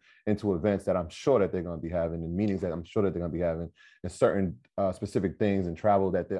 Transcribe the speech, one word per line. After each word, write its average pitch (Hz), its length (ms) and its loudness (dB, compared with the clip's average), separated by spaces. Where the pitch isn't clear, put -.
into 101 260 2
events 95 320 0
that 92 120 2
I'm 85 100 -2
sure 131 320 2
that 92 140 2
they're 92 80 -2
gonna 85 160 -6
be 82 100 -8
having, 85 360 -2
and 82 120 -4
meetings 98 240 0
that 87 140 -2
I'm 85 100 -6
sure 107 200 -2
that 92 100 2
they're 85 80 -4
gonna 87 100 -4
be 85 80 -4
having, 85 320 -2
and 92 80 -8
certain, 95 480 2
uh, 98 140 2
specific 95 480 -2
things 98 280 2
and 82 100 -4
travel 98 340 4
that 90 160 0
they, 95 120 -4